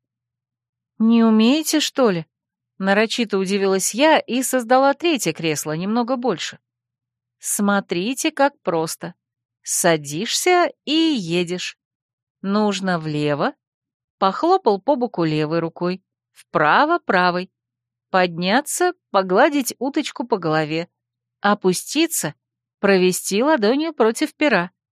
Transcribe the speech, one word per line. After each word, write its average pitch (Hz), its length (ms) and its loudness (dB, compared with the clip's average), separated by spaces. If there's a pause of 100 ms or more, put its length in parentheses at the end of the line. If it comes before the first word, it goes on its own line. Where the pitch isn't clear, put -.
(960)
«Не 226 260 4
умеете, 233 560 2
что 262 300 0
ли?» 170 160 -2 (520)
Нарочито 202 600 0
удивилась 190 560 0
я 294 240 4
и 247 260 -2
создала 262 500 2
третье 277 400 -2
кресло, 156 400 -4
немного 220 420 -2
больше. 240 440 -6 (800)
«Смотрите, 202 960 -2
как 277 300 0
просто. 170 520 -6 (500)
Садишься 175 1040 0 (140)
и 262 80 -6
едешь. 180 840 -2 (640)
Нужно 190 580 -2
влево», 151 540 -2 (640)
похлопал 208 640 0
по 285 160 0
боку 226 260 -2
левой 156 360 -2
рукой, 175 440 -6 (280)
вправо 220 680 2
правой, 180 500 0 (600)
подняться, 190 840 0 (180)
погладить 226 680 2
уточку 269 480 -6
по 220 100 -2
голове, 160 520 -2 (500)
опуститься, 202 960 -2 (440)
провести 190 640 2
ладонью 285 520 0
против 226 420 0
пера. 202 360 0 (220)